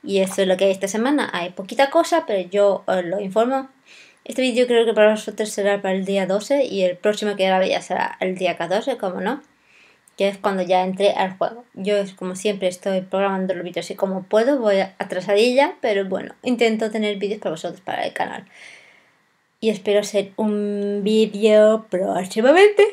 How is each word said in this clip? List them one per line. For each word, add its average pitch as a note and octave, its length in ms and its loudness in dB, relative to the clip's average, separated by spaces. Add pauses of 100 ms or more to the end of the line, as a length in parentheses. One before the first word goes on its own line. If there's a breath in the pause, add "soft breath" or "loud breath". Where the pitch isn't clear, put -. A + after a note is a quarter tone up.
Y G3 160 -2
eso F#3+ 240 0
es F#3 40 2
lo F#3 80 2
que F#3+ 100 0
hay G3 60 4
esta F#3+ 160 -4
semana. A#3 460 0
Hay F3+ 160 -4
poquita A3+ 400 -2
cosa, E4 380 2
pero F#3+ 200 -2
yo G3+ 380 2
os F#3 180 0
lo F3 160 -4
informo. A#3 520 0 (520 loud breath)
Este B3+ 200 -4
vídeo B3 240 2
creo A#3 180 4
que A3+ 80 0
para G#3+ 160 6
vosotros G#3+ 400 -4
será G3+ 320 0
para F#3+ 140 -2
el F#3+ 100 -4
día G3 220 -2
doce G#3+ 380 0
y G3 180 -2
el F3+ 120 0
próximo G#3 400 -2
que F#3+ 120 0
grabe F#3 220 2
ya F3+ 120 0
será - 380 -4
el F#3 160 -4
día F3+ 200 -2
catorce, G#3 420 -2
como F#3+ 220 -6
no. G3 220 -4 (760 soft breath)
Que G3 120 0
es G3 100 -4
cuando F#3+ 240 -2
ya F#3 220 2
entré F#3+ 300 2
al F#3+ 260 -4
juego. A#3 340 -6
Yo, G3 220 -2 (220)
como F#3 180 -8
siempre, G3 320 -4
estoy F#3 340 -2
programando F#3+ 540 -2
los F3 80 -8
vídeos F3 240 -8
así F#3 80 -8
como F#3+ 300 -4
puedo. B3 340 2
Voy G#3 180 2
atrasadilla, G#3 1040 0
pero G3 240 0
bueno, F#3+ 380 -8
intento A3+ 480 0
tener G#3 260 -4
vídeos G#3 220 -6
para F#3+ 100 -6
vosotros, E3 320 -10
para - 240 -6
el - 80 -8
canal. - 320 -8 (1200 loud breath)
Y A3 60 2
espero G3+ 300 0
hacer G3+ 380 -4
un G#3 680 -2
vídeo G#3+ 840 4
próximamente A3+ 1040 4